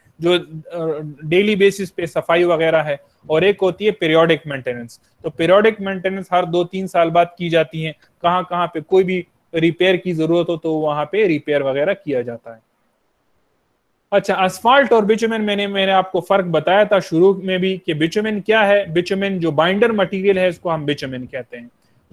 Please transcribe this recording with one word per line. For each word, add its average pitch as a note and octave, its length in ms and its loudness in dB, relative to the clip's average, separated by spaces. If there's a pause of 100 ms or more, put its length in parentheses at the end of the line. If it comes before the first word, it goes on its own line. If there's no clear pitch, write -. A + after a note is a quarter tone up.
(220)
जो, F3 180 2 (340)
अ, D#3+ 260 -4 (240)
daily G3 320 2
basis G3 360 0
पे E3+ 160 -8
सफाई E3+ 360 0
वगैरह D#3+ 380 2
है, D3 180 -4 (300)
और D#3+ 140 2
एक G3+ 180 0
होती F#3+ 240 -2
है G#3+ 60 2
periodic D#3+ 560 2
maintenance। B2 520 -10 (240)
तो E3 60 -8
periodic G3+ 520 2
maintenance F#3+ 520 -6
हर F3+ 120 2
दो F3 180 -2
तीन F#3+ 240 -8
साल E3+ 220 0
बाद E3+ 280 2
की F3 120 -4
जाती D#3+ 340 0
है। D#3 120 -8 (260)
कहाँ F3 280 0
कहाँ F3 180 -2
पे E3 140 -8
कोई F#3+ 220 2
भी F3+ 240 -6 (280)
repair F3 420 2
की F3+ 160 -4
जरूरत E3 360 0
हो E3+ 80 -4
तो D#3+ 160 -4
वहां D3+ 320 -2
पे A3 220 0
repair D3 360 0
वगैरह C#3+ 300 -2
किया C3+ 280 -4
जाता A#2 320 -12
है। A2+ 80 -20 (1500)
अच्छा, G3 260 0
asphalt A#3 560 4
और A3 120 4
bitumen, A3 340 0
मैंने, G3+ 280 -2
मैंने G3 240 0
आपको F#3 300 0
फर्क G3 240 0
बताया F3 400 2
था G#3 140 2
शुरू F#3 440 2
में F#3 160 -2
भी F#3+ 180 -2
कि E3+ 180 -6
bitumen G#3 500 -2
क्या A3 160 2
है। G3 320 2
bitumen F#3+ 360 -2
जो E3 220 -2
binder F#3+ 400 2
material G3 480 0
है, F#3 100 2
इसको E3+ 200 -8
हम D#3 160 -4
bitumen C3 460 -8
कहते B2 260 -12
हैं, A#2+ 140 -20 (420)